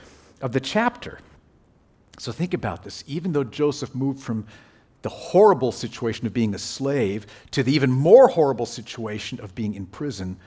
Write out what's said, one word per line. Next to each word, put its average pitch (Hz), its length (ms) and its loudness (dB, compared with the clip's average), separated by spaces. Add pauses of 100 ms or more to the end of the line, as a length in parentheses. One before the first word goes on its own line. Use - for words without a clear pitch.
(420)
of 131 100 -6
the 131 80 0
chapter. 240 600 -4 (1000)
So 123 140 -8
think 180 200 -4
about 107 300 -6
this. - 240 -14
Even 165 240 -6
though 143 140 0
Joseph 139 500 -2
moved 135 260 -4
from 110 240 -6 (560)
the - 80 -8
horrible 175 640 4
situation 117 560 -6
of 95 60 -4
being 110 200 0
a 95 60 -8
slave 120 680 -4 (260)
to 139 120 0
the 131 80 2
even 135 200 4
more 175 360 10
horrible 135 380 0
situation 110 760 -10
of 101 160 -16
being 104 180 -4
in 98 120 -10
prison, 95 600 -8